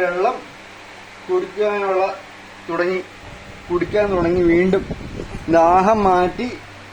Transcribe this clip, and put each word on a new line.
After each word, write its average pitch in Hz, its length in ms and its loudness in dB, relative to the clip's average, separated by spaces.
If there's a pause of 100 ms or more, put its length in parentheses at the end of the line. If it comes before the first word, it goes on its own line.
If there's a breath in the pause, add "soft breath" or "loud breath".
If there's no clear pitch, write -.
വെള്ളം 185 340 0 (920)
കുടിക്കാനുള്ള 190 760 -2 (680)
തുടങ്ങി, 175 320 -2 (680)
കുടിക്കാൻ 180 480 0
തുടങ്ങി. 175 280 2 (100)
വീണ്ടും 180 320 2 (720)
ദാഹം 185 500 6
മാറ്റി 180 420 0 (440)